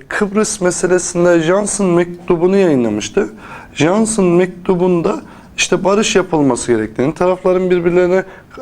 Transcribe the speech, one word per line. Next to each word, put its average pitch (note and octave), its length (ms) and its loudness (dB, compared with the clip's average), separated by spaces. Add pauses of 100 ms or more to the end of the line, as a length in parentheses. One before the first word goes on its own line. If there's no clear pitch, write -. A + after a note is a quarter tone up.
Kıbrıs G3+ 520 -2
meselesinde F3 800 0
Johnson G3 460 0
mektubunu F3 720 0
yayınlamıştı. C3+ 720 0 (460)
Johnson G3+ 500 0
mektubunda F3+ 960 0 (360)
işte - 280 -2
barış G3+ 320 0
yapılması C#3 560 0
gerektiğini, A2+ 420 -2
tarafların F#3 560 0
birbirlerine, F3+ 540 2 (380)